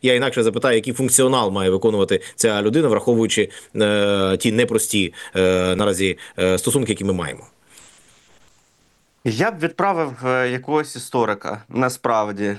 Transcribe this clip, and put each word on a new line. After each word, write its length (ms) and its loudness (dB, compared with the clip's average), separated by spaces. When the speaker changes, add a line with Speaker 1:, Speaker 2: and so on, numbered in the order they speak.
Speaker 1:
я 140 4
інакше 280 0
запитаю, 320 2
який 180 -2
функціонал 580 2
має 180 0
виконувати 520 2
ця 260 2
людина, 260 2
враховуючи, 640 0
е, 640 2
ті 120 0
непрості, 600 0
е, 400 2
наразі, 420 0
е, 180 2
стосунки, 340 -2
які 140 -4
ми 80 0
маємо. 300 -6
Speaker 2:
Я 260 0
б 80 -10
відправив, 540 -2
е, 220 0
якогось 460 -4
історика, 720 -4
насправді, 880 -2